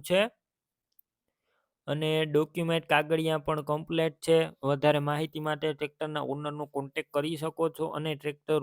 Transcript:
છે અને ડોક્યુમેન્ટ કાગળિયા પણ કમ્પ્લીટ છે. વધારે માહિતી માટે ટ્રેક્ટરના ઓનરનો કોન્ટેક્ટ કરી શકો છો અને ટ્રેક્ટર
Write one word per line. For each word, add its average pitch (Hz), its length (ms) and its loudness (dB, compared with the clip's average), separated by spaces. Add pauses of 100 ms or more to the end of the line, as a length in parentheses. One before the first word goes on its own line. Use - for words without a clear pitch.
છે 185 120 4 (1700)
અને 156 180 -2 (220)
ડોક્યુમેન્ટ 165 580 0
કાગળિયા 156 560 2
પણ 151 220 -2
કમ્પ્લીટ 160 480 0 (100)
છે. 165 100 6 (320)
વધારે 143 400 4
માહિતી 151 380 -4
માટે 151 260 -2
ટ્રેક્ટરના 147 600 -6
ઓનરનો 147 340 -6 (100)
કોન્ટેક્ટ 139 400 -6
કરી 151 260 -2
શકો 160 220 -2 (120)
છો 160 100 -4 (100)
અને 156 180 -2
ટ્રેક્ટર 147 480 -2